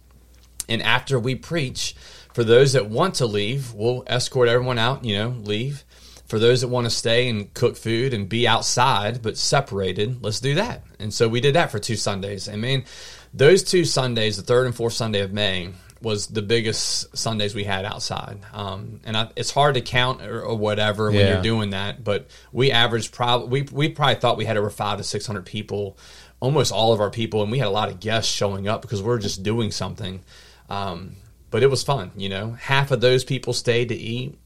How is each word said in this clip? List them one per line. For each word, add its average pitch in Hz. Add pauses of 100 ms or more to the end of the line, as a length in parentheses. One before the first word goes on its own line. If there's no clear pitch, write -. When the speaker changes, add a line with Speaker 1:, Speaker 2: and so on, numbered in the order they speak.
(680)
Speaker 1:
And 113
after 127
we 127
preach, - (380)
for 120
those 120
that 107
want 165
to 135
leave, 113
we'll 120
escort 120
everyone 123
out, 131
you 104
know, 110 (140)
leave. 117 (440)
For 117
those 120
that 127
wanna 120
stay 120
and 104
cook -
food 117
and 101
be 117
outside 117
but 110
separated, 104
let's 104
do 139
that. 220 (160)
And 104
so 117
we 117
did 143
that 165
for 107
two 113
Sundays. 101
And 104
man, 131 (480)
those 180
two 180
Sundays, 113
the 92
third 123
and 120
fourth 113
Sunday 107
of 95
May, 95 (320)
was 107
the 110
biggest 110
Sundays 104
we 101
had 95
outside. - (160)
Um, 107
and 110
I, 110
it's -
hard 143
to 123
count 127
or, 107
or 104
whatever 107
when 104
Speaker 2:
Yeah. 98
Speaker 1:
you're 92
doing 110
that, 98
but 101 (260)
we 131
averaged 117
prob-, 123
we, 139
we 143
probably 135
thought 120
we 107
had 110
over 104
five 101
to 101
six 104
hundred 98
people, 101 (420)
almost 131
all 113
of 104
our 101
people, 107
and 104
we 123
had 117
a 98
lot 101
of 92
guests 110
showing 98
up 110
because 101
we're 120
just 101
doing 107
something. 92 (480)
Um, 95 (360)
but 113
it 139
was 123
fun, 107
you 98
know. 101
Half 139
of 117
those 127
people 127
stayed 117
to 110
eat, 120